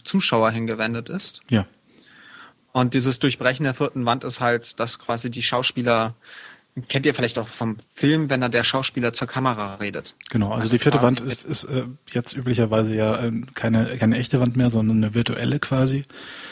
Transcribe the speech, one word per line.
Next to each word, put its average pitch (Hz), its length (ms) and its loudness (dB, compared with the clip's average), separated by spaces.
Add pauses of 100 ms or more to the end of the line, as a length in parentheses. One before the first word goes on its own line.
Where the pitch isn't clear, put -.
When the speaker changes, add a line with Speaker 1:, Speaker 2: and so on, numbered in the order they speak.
Speaker 1:
Zuschauer 113 480 2
hingewendet 113 580 -4
ist. - 400 -4
Speaker 2:
Ja. 104 160 4 (1080)
Speaker 1:
Und 127 220 2
dieses 131 260 2
Durchbrechen 131 440 0
der 135 100 0
vierten 131 320 -2
Wand 123 180 0
ist 120 180 -4
halt, 120 380 -2
dass 120 200 -2
quasi 120 300 -4
die 117 120 -8
Schauspieler, 120 720 0 (760)
kennt 135 180 -2
ihr 143 80 2
vielleicht 123 240 0
auch 117 120 -4
vom 113 280 -4 (160)
Film, 151 360 2
wenn 131 100 0
da 127 80 0
der 117 160 2
Schauspieler 123 480 0
zur 113 160 -2
Kamera 110 480 -2
redet. 101 400 -8 (140)
Speaker 2:
Genau, 104 180 0
also 110 140 -4
Speaker 1:
Also 110 80 0
Speaker 2:
die 120 100 4
vierte 117 200 4
Speaker 1:
quasi 120 60 4
Speaker 2:
Wand 123 140 4
ist, 120 240 -2
ist, - 220 -4
äh, 127 180 -2 (280)
jetzt - 240 -2
üblicherweise 110 600 2
ja, 110 260 2
ähm, 117 340 -4
keine, 113 420 0
keine 113 200 4
echte 123 220 0
Wand 120 160 2
mehr, 123 140 4
sondern 110 340 4
eine 107 120 0
virtuelle 120 440 0
quasi. 135 440 0 (480)